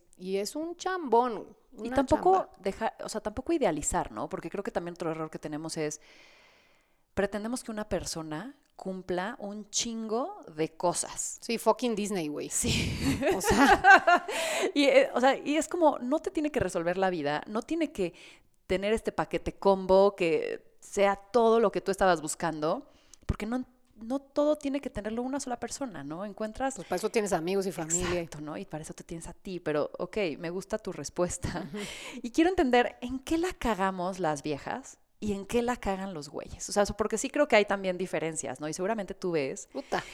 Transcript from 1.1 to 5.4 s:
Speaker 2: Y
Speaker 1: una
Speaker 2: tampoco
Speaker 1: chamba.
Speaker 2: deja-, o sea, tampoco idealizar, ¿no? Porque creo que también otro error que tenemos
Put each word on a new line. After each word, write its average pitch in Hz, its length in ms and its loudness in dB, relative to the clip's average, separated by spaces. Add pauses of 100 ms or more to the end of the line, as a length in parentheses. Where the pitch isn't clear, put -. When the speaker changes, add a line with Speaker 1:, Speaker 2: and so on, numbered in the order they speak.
Speaker 2:
Y 214 140 -10
Speaker 1:
una 247 80 -6
Speaker 2:
tampoco 302 420 4
Speaker 1:
chamba. - 120 -2 (100)
Speaker 2:
deja-, 208 340 -4 (100)
o - 60 -8
sea, 214 100 -6
tampoco 220 320 -6
idealizar, 175 640 0
¿no? 113 160 -6
Porque 170 200 -8
creo 196 140 -6
que 226 80 -6
también 175 220 -4
otro 165 180 -4
error 160 180 -6
que 160 100 -12
tenemos 156 360 -8